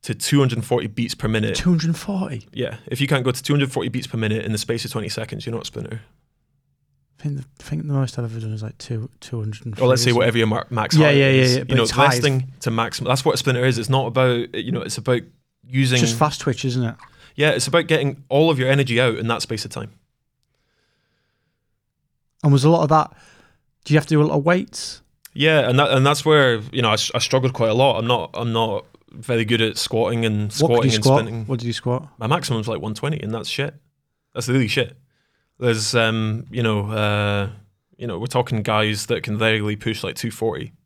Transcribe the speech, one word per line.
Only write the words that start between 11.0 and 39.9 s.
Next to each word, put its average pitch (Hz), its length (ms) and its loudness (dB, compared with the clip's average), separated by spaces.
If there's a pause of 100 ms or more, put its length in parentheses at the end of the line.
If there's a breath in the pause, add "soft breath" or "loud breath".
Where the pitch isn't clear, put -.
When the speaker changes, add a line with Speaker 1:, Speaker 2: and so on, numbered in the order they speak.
Speaker 2:
Yeah, 147 60 6
yeah, 139 160 6
Speaker 1:
is. 135 80 4
Speaker 2:
yeah, 127 180 6
yeah, 131 60 2
Speaker 1:
You 135 60 -6
Speaker 2:
but 127 120 2
Speaker 1:
know, 117 60 4
Speaker 2:
it's 107 80 0
high. 127 160 4
Speaker 1:
resting 131 440 2 (100)
to 117 100 -2
maximum. 113 360 -2
That's 131 160 0
what 156 120 2
a - 20 -2
sprinter 123 260 0
is. 127 140 2
It's 113 100 -4
not 131 200 2
about, 120 480 0
you 95 180 -6
know, 117 80 -4
it's 95 160 -8
about 120 240 0 (440)
using 127 360 0
Speaker 2:
It's 117 80 2
just 117 100 -4
fast 151 220 0
twitch, 135 240 -4
isn't 127 180 -2
it? 117 120 -4 (400 loud breath)
Speaker 1:
Yeah, 147 160 2
it's 127 160 -2
about 160 200 2
getting 143 400 0
all 151 240 4
of 135 80 0
your 127 100 0
energy 131 300 2
out 123 160 2
in 113 120 -4
that 117 140 -2
space 110 220 -8
of - 80 -12
time. - 200 -12 (2500)
Speaker 2:
And 151 80 6
was 135 140 6
a 156 40 8
lot 165 140 6
of 147 60 0
that, 156 240 2 (720 soft breath)
do - 80 0
you 151 40 6
have 147 100 2
to 160 80 2
do 151 60 6
a 147 40 4
lot 151 120 0
of 143 60 -2
weights? - 580 -4 (320)
Speaker 1:
Yeah, 147 360 4
and 127 100 4
that, 147 120 4
and 131 140 4
that's 143 200 2
where, 139 320 6 (140)
you 127 100 -2
know, 117 80 2
I 107 40 4
s-, - 220 -2
I 123 40 0
struggled 131 340 0
quite 113 160 0
a 107 40 0
lot. 123 260 4
I'm 113 80 -4
not, 113 260 0
I'm 117 180 -4
not 113 340 -2 (260)
very 117 340 -2
good 113 160 2
at 110 160 0
squatting 113 480 -2
and 104 180 0
Speaker 2:
What 104 80 -4
could - 60 -10
Speaker 1:
squatting 123 340 4
Speaker 2:
you 113 40 2
Speaker 1:
and 107 80 0
Speaker 2:
squat? 131 180 6
Speaker 1:
sprinting. 113 240 -6
Speaker 2:
What 127 140 -4
did 120 80 -8
you 117 60 -4
squat? 127 340 -4 (100)
Speaker 1:
My 113 100 -6
maximum's, 117 400 -2
like, 104 140 -6
one 107 120 -8
twenty, 143 280 -6
and 107 120 -6
that's 113 140 -8
shit. 143 280 -6 (580)
That's 120 160 -6
really 127 180 2
shit. 120 300 -4 (600)
There's, 113 360 0
um, 110 560 0
you 117 120 -4
know, 104 280 0
uh, 104 580 0 (480)
you 120 100 -10
know, 92 120 -6
we're 110 60 -6
talking 117 380 -2
guys 107 420 0
that - 180 -4
can 104 140 -6
regularly 110 400 0
push, 110 260 -6